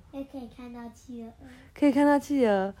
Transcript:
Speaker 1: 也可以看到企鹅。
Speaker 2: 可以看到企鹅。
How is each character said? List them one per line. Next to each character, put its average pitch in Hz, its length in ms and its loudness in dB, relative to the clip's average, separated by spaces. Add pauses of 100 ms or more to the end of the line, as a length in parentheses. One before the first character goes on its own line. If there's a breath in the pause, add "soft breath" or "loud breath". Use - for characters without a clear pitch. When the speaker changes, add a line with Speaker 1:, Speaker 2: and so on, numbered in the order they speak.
(120)
Speaker 1:
也 277 120 -12
可 277 120 -18
以 247 180 -14
看 247 180 -18
到 240 80 -16 (100)
企 233 320 -18
鹅。 226 100 -16 (400 loud breath)
Speaker 2:
可 - 140 0
以 277 60 6
看 285 120 4
到 285 140 4
企 277 260 0
鹅。 196 360 2